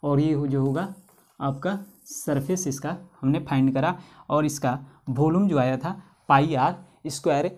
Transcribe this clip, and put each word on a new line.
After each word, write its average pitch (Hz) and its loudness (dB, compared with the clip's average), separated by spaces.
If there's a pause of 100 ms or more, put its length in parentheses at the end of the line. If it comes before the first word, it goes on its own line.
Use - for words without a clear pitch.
और 143 2
ये 156 2
हो, 143 -2
जो 135 0
होगा 151 -2 (460)
आपका 143 -4 (280)
सरफेस 151 -4
इसका 147 -6 (240)
हमने 139 2
फाइंड 135 2
करा, 147 0 (320)
और 151 2
इसका 139 -2 (320)
वॉल्यूम 156 2
जो 160 2
आया 127 2
था 165 -8 (280)
पाई 143 6
आर 147 2 (320)
स्क्वायर 156 0